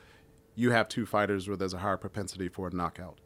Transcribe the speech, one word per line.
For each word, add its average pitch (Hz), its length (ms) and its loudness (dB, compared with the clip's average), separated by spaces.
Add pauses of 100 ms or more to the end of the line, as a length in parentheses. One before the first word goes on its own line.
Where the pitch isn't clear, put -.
(540)
you 120 180 4
have 113 160 6
two 110 180 -2
fighters 101 420 2
where 98 80 -2
there's 95 180 -2
a 90 40 -8
higher 95 180 0
propensity 92 540 -6
for 92 180 -6
a - 20 -4
knockout, 87 560 -4